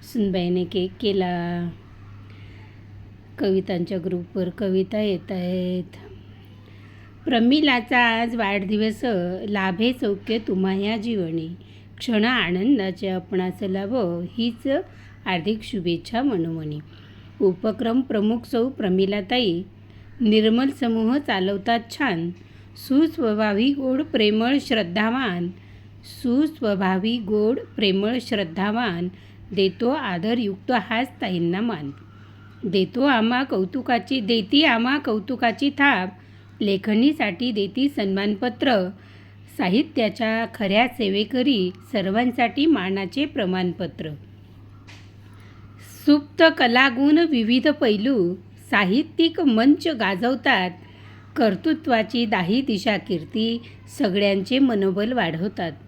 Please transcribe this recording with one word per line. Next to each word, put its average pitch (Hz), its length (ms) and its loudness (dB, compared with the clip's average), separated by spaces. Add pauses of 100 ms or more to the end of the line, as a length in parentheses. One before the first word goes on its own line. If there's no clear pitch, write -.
(120)
सुनबाईने 180 520 0
केक 185 260 -4 (100)
केला, 175 680 -2 (1700)
कवितांच्या 190 680 0
ग्रुपवर 180 440 -4 (100)
कविता 190 420 0
येत 202 320 -2
आहेत. 180 520 -4 (1400)
"प्रमिलाचा 254 760 2
आज 233 380 2
वाढदिवस, 208 640 -2 (480)
लाभे 202 440 0
सौख्य 220 460 -4
तुम्हा 190 360 0
या 202 220 -2
जीवनी, 175 520 -4 (500)
क्षण 220 260 0
आनंदाचे 196 840 0
आपणास 185 540 -4
लाभो, 196 580 -2
हीच 226 460 -6 (580)
हार्दिक 190 380 -2
शुभेच्छा 175 600 -4
मनोमनी." 165 560 -2 (640)
उपक्रम 220 600 0
प्रमुख 226 460 0
सौ 240 220 0
प्रमिलाताई, 196 960 0 (580)
निर्मल 220 480 4
समूह 233 500 0
चालवतात 202 640 0 (100)
छान, 175 400 -2 (460)
सुस्वभावी 240 960 2
गोड 269 300 -2
प्रेमळ 226 580 2
श्रद्धावान, 208 880 0 (760)
सुस्वभावी 226 960 0
गोड 214 400 0 (180)
प्रेमळ 208 440 0
श्रद्धावान, 196 880 -2 (460)
देतो 196 340 2
आदरयुक्त 220 800 -2
हाच 233 380 0 (120)
ताईंना 180 400 -2
मान, 165 300 -4 (760)
देतो 190 380 0
आम्हा 247 400 2
कौतुकाची, 247 800 -2
देती 226 440 2
आम्हा 254 340 2
कौतुकाची 233 720 -2
थाप, 269 400 2 (520)
लेखणीसाठी 220 880 2
देती 208 360 0
सन्मानपत्र, 208 1000 0 (720)
साहित्याच्या 220 960 0
खऱ्या 214 340 2
सेवेकरी, 214 840 0 (220)
सर्वांसाठी 233 760 0
मानाचे 196 580 0
प्रमाणपत्र. 180 840 -4 (2000)
सुप्त 294 360 4 (160)
कलागुण 269 600 4
विविध 254 500 2
पैलू, 214 640 2 (360)
साहित्यिक 262 720 2
मंच 277 480 4
गाजवतात, 220 840 0 (680)
कर्तृत्वाची 233 880 0
दाही 208 340 0
दिशा 214 360 -2
कीर्ती, 220 640 -4 (360)
सगळ्यांचे 202 600 0
मनोबल 208 540 2
वाढवतात. 180 600 -2 (160)